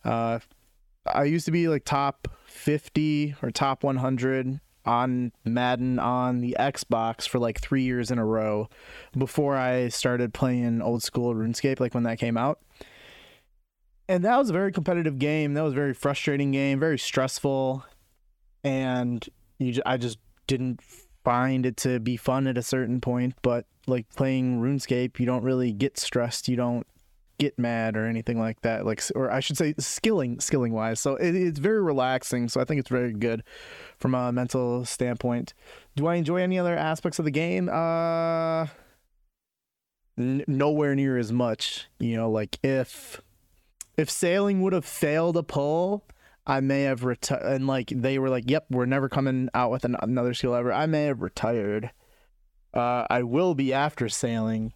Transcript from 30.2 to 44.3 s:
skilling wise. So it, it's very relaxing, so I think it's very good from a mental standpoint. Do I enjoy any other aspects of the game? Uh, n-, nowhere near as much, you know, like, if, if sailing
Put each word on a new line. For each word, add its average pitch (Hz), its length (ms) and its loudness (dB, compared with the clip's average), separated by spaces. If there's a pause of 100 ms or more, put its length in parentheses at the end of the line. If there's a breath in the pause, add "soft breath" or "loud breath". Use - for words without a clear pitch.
skilling 123 320 2
wise. 113 260 -2
So 139 180 0
it, 175 200 2
it's 175 240 0
very 208 200 4
relaxing, 131 680 0
so 127 120 0
I 127 40 2
think 147 160 0
it's - 80 -6
very 123 240 0
good 113 320 -2 (540 loud breath)
from 127 160 0
a 123 180 0
mental 123 520 0
standpoint. 120 680 -2 (420 loud breath)
Do 143 120 0
I 170 100 2
enjoy 170 220 0
any 180 200 0
other 175 180 0
aspects 156 420 -2
of 165 60 -2
the 151 60 2
game? 170 380 0
Uh, 165 960 0 (1500 loud breath)
n-, 131 300 -2
nowhere 147 480 2
near 135 220 2
as 110 120 -2
much, 120 560 -2 (140)
you 117 160 0
know, 113 140 0
like, 107 340 -2
if, - 560 -2 (760)
if 156 140 0
sailing 190 520 2